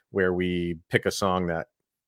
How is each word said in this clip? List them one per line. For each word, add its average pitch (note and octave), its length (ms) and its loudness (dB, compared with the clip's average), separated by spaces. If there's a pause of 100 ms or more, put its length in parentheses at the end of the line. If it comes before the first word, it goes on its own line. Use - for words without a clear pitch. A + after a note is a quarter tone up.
(120)
where F#2 220 2
we F2+ 440 -2 (120)
pick - 160 2
a F#2+ 60 0
song F#2 360 0
that E2 200 -4 (400)